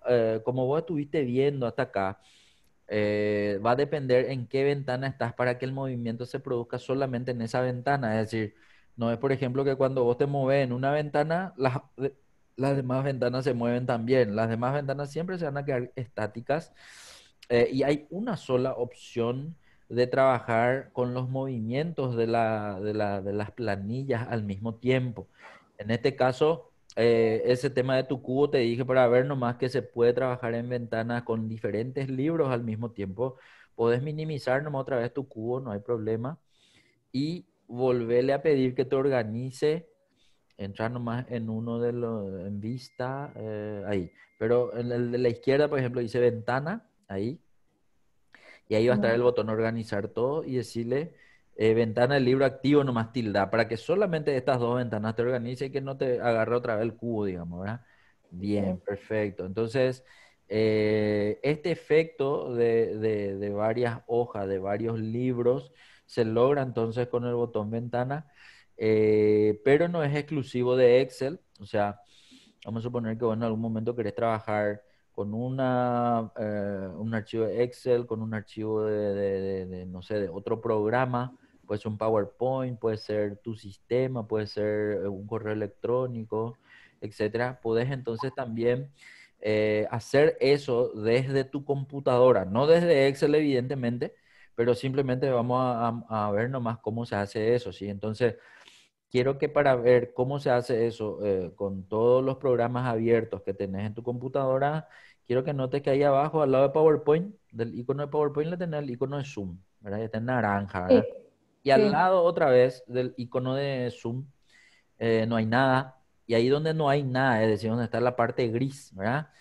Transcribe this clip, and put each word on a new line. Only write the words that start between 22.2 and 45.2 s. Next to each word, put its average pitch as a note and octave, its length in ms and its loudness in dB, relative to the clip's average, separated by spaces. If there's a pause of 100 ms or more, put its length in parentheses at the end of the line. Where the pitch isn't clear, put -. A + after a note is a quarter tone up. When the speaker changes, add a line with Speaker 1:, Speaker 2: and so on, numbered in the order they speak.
Speaker 1:
la, A2 540 0
de G#2+ 140 -4
la, G2+ 260 -2
de G2+ 120 -6
las G#2 180 -4
planillas A#2 800 -4
al A2+ 140 -2
mismo G#2 320 -6
tiempo. B2 520 -2 (500)
En G#2+ 140 -6
este C3 240 0
caso, D3+ 560 2 (240)
eh, A2+ 500 4
ese B2+ 240 2
tema B2+ 280 0
de C3 60 2
tu C3 200 -4
cubo, C#3 260 2
te C#3+ 100 2
dije A#2 260 0
para B2+ 220 6
ver B2 180 6
nomás B2 320 -2
que B2+ 120 -2
se B2+ 140 -2
puede A#2+ 300 2
trabajar B2 420 -2
en A#2+ 140 -6
ventanas A#2 540 -4
con A2+ 240 -2
diferentes A2+ 640 -4
libros C#3+ 400 0
al A#2+ 140 -2
mismo A2 280 -6
tiempo. G2+ 440 -6 (400)
Podés A#2 260 2
minimizar D3+ 640 -2
nomás D3 200 -4
otra C3 140 -2
vez A#2+ 160 -2
tu C3+ 140 -6
cubo, A#2 320 -6
no C3+ 120 -8
hay G2+ 100 -4
problema. A2+ 580 -4 (720)
Y D#3 340 -4 (220)
volverle B2 640 2
a C#3 80 -2
pedir C3 320 2
que B2+ 120 0
te C3 100 -2
organice. C3 920 -2 (680)
Entra G2 320 -6
nomás A#2+ 400 -6
en A2+ 200 -4
uno A#2 300 -4
de A#2+ 140 0
los, A2 540 -6
en G2+ 140 -8
vista, C3 760 -8
eh, G#2+ 500 -8
ahí. G2 260 -2 (280)
Pero A#2+ 360 2
en A#2+ 160 -4
el A#2+ 200 -2
de B2 60 -2
la B2 120 2